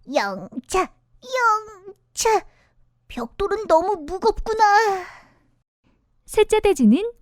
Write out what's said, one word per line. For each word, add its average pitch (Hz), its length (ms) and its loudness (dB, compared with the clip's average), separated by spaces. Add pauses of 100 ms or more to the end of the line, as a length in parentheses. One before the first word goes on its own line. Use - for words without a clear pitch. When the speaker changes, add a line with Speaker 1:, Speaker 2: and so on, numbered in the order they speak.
(140)
Speaker 1:
영차, 262 800 -4 (280)
영차. 440 1200 -2 (640)
벽돌은 392 580 -6
너무 349 300 2 (100)
무겁구나." 415 1000 0 (1200)
Speaker 2:
셋째 427 360 2
돼지는 359 600 2